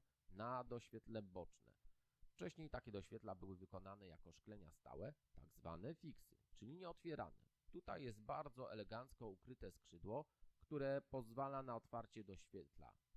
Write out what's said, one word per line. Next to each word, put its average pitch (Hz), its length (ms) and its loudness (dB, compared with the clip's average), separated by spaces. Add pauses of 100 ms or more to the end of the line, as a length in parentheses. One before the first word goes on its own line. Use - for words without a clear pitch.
(300)
na 113 340 2
doświetle 113 580 0
boczne. 92 520 -4 (600)
Wcześniej 160 360 -2
takie 117 220 -2
doświetla 101 440 -2
były 95 200 -4
wykonane 95 520 -6
jako 85 240 -12
szklenia 101 400 -10
stałe, 87 420 -4 (220)
tak - 140 -10
zwane 92 460 -2
fiksy, - 420 -10 (160)
czyli 131 240 -6
nieotwierane. 165 680 0 (260)
Tutaj 180 320 0
jest 110 160 0
bardzo 131 520 0
elegancko 113 560 -2
ukryte 101 440 -6
skrzydło, 98 540 0 (340)
które 139 420 6
pozwala 135 640 4
na 123 120 4
otwarcie 113 480 0
doświetla. - 720 -6 (240)